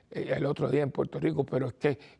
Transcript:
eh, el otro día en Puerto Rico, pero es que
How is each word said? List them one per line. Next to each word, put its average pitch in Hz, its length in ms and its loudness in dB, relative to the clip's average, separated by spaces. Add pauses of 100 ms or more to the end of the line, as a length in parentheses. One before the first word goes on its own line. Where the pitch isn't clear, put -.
(100)
eh, - 260 -2
el 139 80 -2
otro 139 240 0
día 143 140 4
en 135 80 0
Puerto 143 300 -2
Rico, 151 240 2
pero 131 240 -2
es 117 60 -10
que 143 240 2 (220)